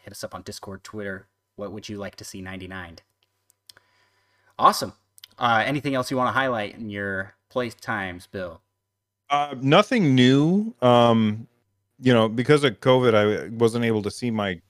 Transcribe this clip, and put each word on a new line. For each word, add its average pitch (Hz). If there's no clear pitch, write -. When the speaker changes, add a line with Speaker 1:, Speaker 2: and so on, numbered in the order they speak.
Speaker 1:
hit 98
us -
up 101
on 87
Discord, 98
Twitter. 98
What 101
would 104
you 104
like 98
to 101
see -
ninety-nine? 92
Awesome. 131
Uh, 113
anything 139
else 127
you 135
wanna 123
highlight 120
in 110
your 98
play 123
times, 95
Bill? 90
Speaker 2:
Uh, 143
nothing 160
new. 147
Um, 113
you 127
know, 113
because 131
of 120
covid, 127
I 104
wasn't 117
able 110
to 104
see 123
my, 101